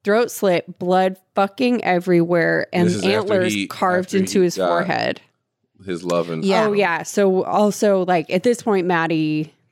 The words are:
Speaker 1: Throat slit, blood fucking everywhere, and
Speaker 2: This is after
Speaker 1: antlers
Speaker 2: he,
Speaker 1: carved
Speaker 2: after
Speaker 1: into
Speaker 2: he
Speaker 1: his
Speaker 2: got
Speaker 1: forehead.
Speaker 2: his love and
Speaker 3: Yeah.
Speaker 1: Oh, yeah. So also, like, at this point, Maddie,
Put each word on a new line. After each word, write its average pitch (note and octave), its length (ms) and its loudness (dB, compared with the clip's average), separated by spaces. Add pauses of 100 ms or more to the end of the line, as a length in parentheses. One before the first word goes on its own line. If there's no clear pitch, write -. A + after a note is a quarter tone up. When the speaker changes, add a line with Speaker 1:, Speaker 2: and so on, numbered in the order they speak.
Speaker 1:
Throat A3+ 280 2
slit, F3+ 480 -2
blood F#3 380 0 (180)
fucking A#3 480 0
everywhere, E3+ 880 2
and F3 140 2
Speaker 2:
This F3 80 0
is F3+ 80 -4
after G3 160 0
Speaker 1:
antlers F#3 340 0
Speaker 2:
he, G2 140 -2
Speaker 1:
carved F#3 400 -2
Speaker 2:
after G3 100 -2
Speaker 1:
into F#3+ 220 0
Speaker 2:
he F3+ 60 4
Speaker 1:
his F3 120 -2
Speaker 2:
got F#3 100 0
Speaker 1:
forehead. E3+ 540 -2 (640)
Speaker 2:
his F2+ 180 -6
love E2+ 280 -2
and D#2+ 120 -6
Speaker 3:
Yeah. G3 240 2
Speaker 1:
Oh, G#3 60 0
yeah. E3+ 300 0
So F#3+ 400 0
also, G3+ 600 0
like, E3+ 260 0
at F3+ 100 0
this A#3+ 220 0
point, G3 240 0
Maddie, D#3 680 -2 (180)